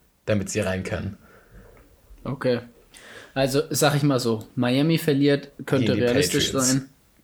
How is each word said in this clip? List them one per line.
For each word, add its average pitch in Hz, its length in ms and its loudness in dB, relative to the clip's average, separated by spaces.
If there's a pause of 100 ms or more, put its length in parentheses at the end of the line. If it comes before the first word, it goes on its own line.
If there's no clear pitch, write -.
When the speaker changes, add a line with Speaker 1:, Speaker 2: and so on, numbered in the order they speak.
(260)
Speaker 1:
damit 101 240 0
sie 107 100 -4
rein 95 220 -4
können. 92 340 -6 (1080)
Speaker 2:
Okay. 123 360 -2 (720)
Also, 135 360 2
sag 151 240 2
ich 139 80 2
mal 143 180 4
so, 113 260 -2 (100)
Miami 135 420 2
verliert, 143 520 2 (140)
könnte 135 220 0
Speaker 1:
Gegen 101 120 2
die 117 60 0
Speaker 2:
realistisch 135 420 2
Speaker 1:
Patriots. 131 240 0
Speaker 2:
sein. 135 180 0 (360)